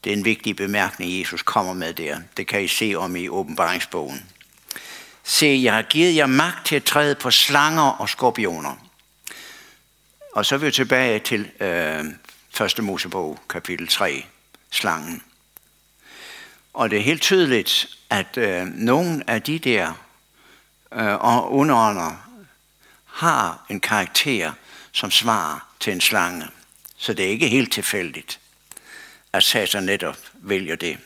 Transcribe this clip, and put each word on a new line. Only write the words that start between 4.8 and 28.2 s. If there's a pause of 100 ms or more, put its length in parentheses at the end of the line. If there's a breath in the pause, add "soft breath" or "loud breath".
"Se,
jeg
har
givet
jer
magt
til
at
træde
på
slanger
og
skorpioner." (1500 loud breath)
Og
så
er
vi
jo
tilbage
til, (100)
øh, (460)
første
Mosebog,
kapitel
tre, (440)
slangen. (1500 loud breath)
Og
det
er
helt
tydeligt, (220)
at,
øh,
nogle
af
de
der, (840 soft breath)
øh,
og
underånder (760 soft breath)
har
en
karakter, (400 loud breath)
som
svarer (120)
til
en
slange. (480)
Så
det
er
ikke
helt
tilfældigt, (920 loud breath)